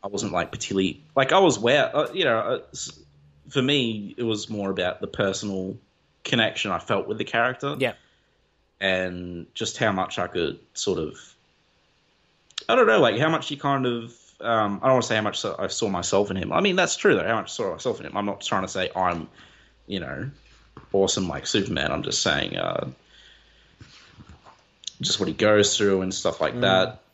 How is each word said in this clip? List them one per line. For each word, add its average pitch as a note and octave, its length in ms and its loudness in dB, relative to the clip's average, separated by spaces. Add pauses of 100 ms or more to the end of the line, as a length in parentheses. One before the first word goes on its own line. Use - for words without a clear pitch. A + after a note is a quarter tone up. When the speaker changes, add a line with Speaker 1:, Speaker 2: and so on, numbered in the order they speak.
Speaker 1:
I G2+ 40 -12
wasn't, G2+ 260 -6
like, E2+ 180 -2
particularly, - 520 -4 (120)
like, C3+ 180 2
I F#3 80 6
was D3+ 180 4
aware, B2 360 2
uh, D3 200 0
you F#3 100 -2
know, A#2 140 4
uh, A2 200 -2 (140)
s-, - 260 -12 (520)
for C#3 100 0
me, A#2+ 560 0
it A#2+ 60 -6
was A2 260 -2
more G2+ 220 -4
about F2+ 300 -4
the G2 60 -8
personal G2 720 -4 (480)
connection A2 460 0
I F2 80 0
felt G2 280 -2
with A2 120 -6
the A2+ 60 -4
character. B2+ 540 -2
Speaker 2:
Yeah. B2+ 160 -2 (840)
Speaker 1:
And F2+ 760 -2
just - 220 -6
how A2 160 2
much F#2 260 -2
I F2+ 80 -2
could E2+ 320 -4 (140)
sort F2+ 260 -2
of, D#2 200 -6 (1500)
I A#3+ 80 4
don't A#3+ 100 6
know, A3 140 6
like, A#2 180 4
how D3+ 100 2
much D#3+ 220 -2
you C#3+ 60 -6
kind C#3 300 0
of, A#2+ 280 -4 (260)
um, G#2+ 420 0
I - 40 2
don't C3 80 6
wanna B2 80 4
say A#2 140 0
how G#2+ 60 2
much G#2 180 -2
so-, G2 180 -4
I F#2+ 80 -2
saw - 220 -2
myself G2 420 0
in F#2+ 60 -2
him. - 160 -2
I - 80 4
mean, F#3+ 160 2
that's F3 200 2
true, - 180 4
though, F3 120 0
how A2+ 100 0
much G2 140 -4
I - 20 -12
saw G2 200 -4
myself - 280 -4
in E2+ 60 -12
him. - 100 -8
I'm G2+ 100 -2
not G2+ 140 -4
trying G2 220 -2
to F#2 60 -4
say F#2 260 -4
I'm, F2 340 0 (580)
you F#2+ 140 -6
know, D2+ 300 -8 (600)
awesome F#2+ 360 2
like C#2+ 180 -6
Superman. D#2+ 460 -2
I'm D2 100 -4
just - 200 -4
saying, C#2+ 340 0
uh, G1+ 320 -4 (2000)
just - 180 -2
what F2+ 100 0
he D#2+ 60 -4
goes G#2 420 6
through G2 260 4
and F#2 100 -2
stuff - 280 -2
like D#2 140 0
Speaker 2:
Mm. A#2+ 80 -4
Speaker 1:
that. F#2+ 380 4 (140)